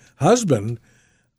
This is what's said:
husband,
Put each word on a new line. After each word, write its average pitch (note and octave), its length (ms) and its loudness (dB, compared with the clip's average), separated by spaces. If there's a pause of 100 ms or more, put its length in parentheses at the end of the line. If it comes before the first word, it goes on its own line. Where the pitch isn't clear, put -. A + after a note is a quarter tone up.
(180)
husband, C3+ 600 0 (600)